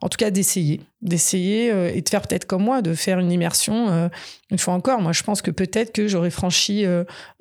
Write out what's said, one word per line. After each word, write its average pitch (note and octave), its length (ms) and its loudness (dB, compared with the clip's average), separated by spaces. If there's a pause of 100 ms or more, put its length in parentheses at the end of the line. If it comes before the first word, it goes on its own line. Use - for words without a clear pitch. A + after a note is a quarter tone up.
en F#3 80 -4
tout - 80 -6
cas, G#3+ 140 0
d'essayer, F3+ 520 0 (200)
d'essayer, F#3+ 680 2
euh, F3+ 200 2
et C3 80 -2
de - 80 -4
faire G3+ 140 0
peut-être - 220 -2
comme F#3 180 0
moi, B3+ 180 2
de E3 140 0
faire F#3 240 0
une F3 140 2
immersion. F3+ 560 0
Euh, E3+ 200 2 (420)
une G3 80 0
fois F3+ 160 0
encore, A#3 260 2
moi, E3 100 2
je E3 140 0
pense G#3 180 -2
que - 80 -2
peut-être G#3+ 420 -2
que G#3 140 0
j'aurais F3 240 0
franchi, G3+ 560 0
euh, F3 160 2 (380)